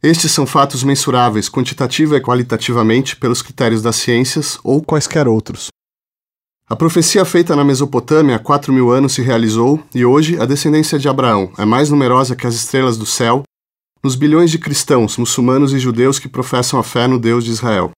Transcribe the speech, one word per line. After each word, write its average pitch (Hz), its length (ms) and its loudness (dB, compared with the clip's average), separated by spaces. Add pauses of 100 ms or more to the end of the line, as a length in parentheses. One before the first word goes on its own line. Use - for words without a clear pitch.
Estes 165 300 2
são 143 160 0
fatos 139 380 0
mensuráveis 123 640 0
quantitativa 139 640 -2
e 135 60 2
qualitativamente 120 960 0
pelos 123 240 -2
critérios 113 400 -2
das 113 160 -2
ciências 127 680 -2
ou 139 180 0
quaisquer 151 460 -2
outros. - 400 -4 (1000)
A 113 80 -4
profecia 165 480 2
feita 170 320 2
na 143 80 2
Mesopotâmia 139 720 2
há - 20 -2
quatro 143 320 0
mil 127 180 4
anos 135 220 2
se - 100 -4
realizou 117 640 0 (100)
e 123 120 0
hoje 151 340 2
a 117 60 0
descendência 151 520 0
de 139 120 0
Abraão 117 480 0
é - 80 -2
mais 131 240 2
numerosa 127 480 2
que 127 100 -6
as 117 80 -4
estrelas 123 420 -2
do 110 80 -8
céu, 123 380 -2 (580)
nos 131 140 -2
bilhões 151 340 4
de 160 80 -2
cristãos, 135 600 -2
muçulmanos 131 560 0
e 135 60 0
judeus 127 400 0
que 131 100 -16
professam 127 500 -4
a 113 60 -2
fé 123 200 -2
no 131 140 2
Deus 117 240 0
de 113 80 -4
Israel. 107 460 -2